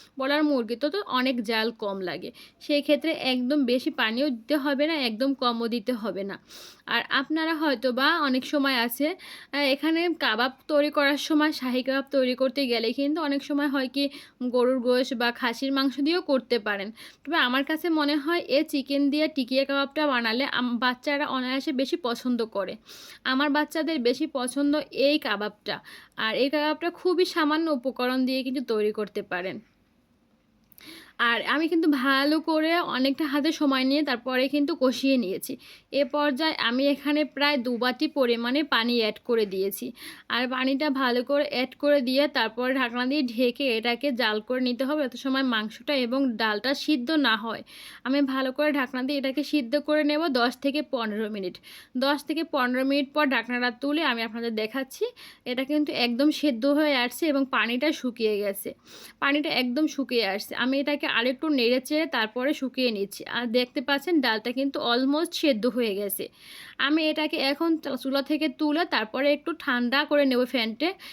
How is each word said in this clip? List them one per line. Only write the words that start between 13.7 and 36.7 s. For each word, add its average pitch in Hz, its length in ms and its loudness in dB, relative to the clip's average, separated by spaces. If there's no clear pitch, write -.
কি 277 220 -2
গরুর 247 360 2
গোশত 247 340 0
বা 240 180 0
খাসির 240 400 -2
মাংস 269 280 0
দিয়েও 330 220 2
করতে 254 380 0
পারেন। 208 320 -4
তবে 311 100 -4
আমার 269 280 2
কাছে 320 260 -2
মনে 302 260 2
হয় 311 240 0
এ 294 240 2
চিকেন 277 460 0
দিয়ে 302 180 2
টিকিয়া 262 380 0
কাবাবটা 277 420 0
বানালে 240 380 0
আম-, 240 320 -2
বাচ্চারা 254 500 -2
অনায়াসে 262 440 -4
বেশি 262 240 -2
পছন্দ 240 500 -2
করে। 196 300 -6
আমার 269 260 2
বাচ্চাদের 302 500 0
বেশি 247 280 0
পছন্দ 285 540 0
এই 285 280 2
কাবাবটা। 208 600 -4
আর 220 180 -2
এই 254 140 2
কাবাবটা 302 400 0
খুবই 349 360 0
সামান্য 311 460 0
উপকরণ 254 540 0
দিয়ে 262 180 -2
কিন্তু 262 180 -4
তৈরি 214 300 0
করতে 208 300 -6
পারেন। 180 380 -6
আর 233 240 2
আমি 294 260 2
কিন্তু 320 240 4
ভালো 277 480 4
করে 320 400 2
অনেকটা 269 460 0
হাতে 285 260 0
সময় 269 320 2
নিয়ে 277 200 2
তারপরে 254 440 0
কিন্তু 285 320 0
কষিয়ে 262 380 2
নিয়েছি। 196 400 -4
এ 277 140 2
পর্যায়ে 294 500 0
আমি 247 320 2